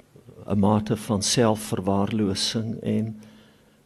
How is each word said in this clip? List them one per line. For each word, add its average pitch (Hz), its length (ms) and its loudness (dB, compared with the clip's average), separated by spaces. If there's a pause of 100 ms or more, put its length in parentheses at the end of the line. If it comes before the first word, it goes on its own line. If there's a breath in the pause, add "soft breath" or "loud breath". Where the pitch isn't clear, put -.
(480)
'n 101 120 2
mate 104 360 2
van 101 260 -2
selfverwaarlosing 107 1600 0
en 110 360 -2 (720 loud breath)